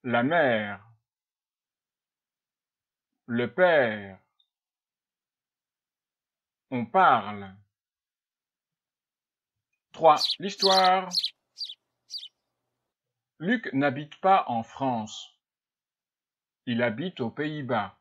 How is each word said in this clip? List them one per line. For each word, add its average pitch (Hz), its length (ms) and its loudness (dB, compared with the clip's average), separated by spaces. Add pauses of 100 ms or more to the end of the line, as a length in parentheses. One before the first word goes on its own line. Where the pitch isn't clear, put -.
La 120 180 0
mère. 120 640 0 (2500)
Le 120 260 -4
père. 110 680 0 (2500)
On 120 160 -4
parle. 104 720 2 (2500)
Trois. 156 280 6 (160)
L'histoire. 190 720 2 (2250)
Luc 214 340 -4
n'habite 143 480 -2
pas 190 260 4
en 117 140 -2
France. 117 760 -6 (1300)
Il 120 160 -2
habite 127 360 -6
aux 113 120 -6
Pays-Bas. 135 680 -6